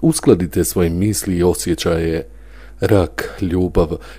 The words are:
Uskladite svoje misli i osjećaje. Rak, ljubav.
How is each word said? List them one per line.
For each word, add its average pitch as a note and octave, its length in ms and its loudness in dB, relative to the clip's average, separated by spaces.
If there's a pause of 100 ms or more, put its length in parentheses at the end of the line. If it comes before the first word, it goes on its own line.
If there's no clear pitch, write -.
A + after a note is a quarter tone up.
Uskladite F#2 640 2
svoje F2 260 0
misli F#2+ 460 -2
i F2 60 0
osjećaje. E2 840 0 (520)
Rak, - 600 0
ljubav. F2+ 480 0 (300)